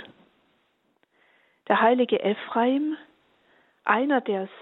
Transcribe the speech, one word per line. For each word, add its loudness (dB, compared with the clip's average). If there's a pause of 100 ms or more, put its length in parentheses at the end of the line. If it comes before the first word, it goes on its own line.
(1700)
Der 2
heilige 2
Ephraim, -2 (880)
einer 2
der -4 (120)